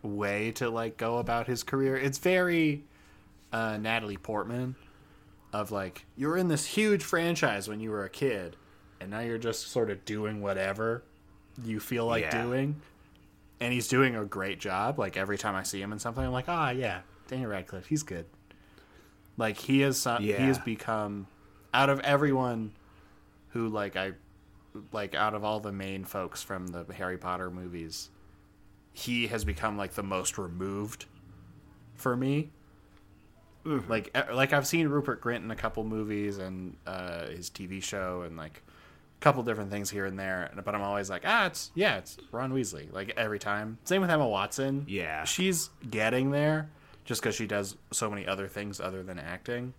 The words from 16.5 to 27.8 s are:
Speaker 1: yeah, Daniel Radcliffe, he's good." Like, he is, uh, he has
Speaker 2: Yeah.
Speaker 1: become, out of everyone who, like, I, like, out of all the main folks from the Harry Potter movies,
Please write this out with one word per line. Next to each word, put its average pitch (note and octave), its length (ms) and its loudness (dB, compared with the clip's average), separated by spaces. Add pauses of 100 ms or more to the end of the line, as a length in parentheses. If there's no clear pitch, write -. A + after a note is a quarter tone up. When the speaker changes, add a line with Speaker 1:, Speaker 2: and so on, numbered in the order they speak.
Speaker 1:
yeah, A#2 320 -2 (260)
Daniel B2+ 220 -4
Radcliffe, F#2 380 -6
he's D3+ 160 0
good." E2+ 220 -8 (1120)
Like, A2 200 0
he C3+ 240 6
is, C#3 240 4
uh, A#2+ 140 2
he G#2 100 2
has B2+ 280 6
Speaker 2:
Yeah. B2+ 60 -6
Speaker 1:
become, G#2+ 640 -2 (480)
out C3+ 160 8
of C#3 120 4
everyone B2+ 720 4 (760)
who, A#2 200 -2
like, G2+ 260 -2
I, F#2+ 180 -2 (800)
like, G2+ 240 -4
out G#2+ 180 4
of G#2 100 -4
all G#2+ 160 0
the G#2 120 -6
main F#2+ 340 -4
folks - 380 -6
from F#2 240 -6
the F2 260 -8
Harry F#2 240 -4
Potter F2+ 320 -4
movies, F2 600 -10 (840)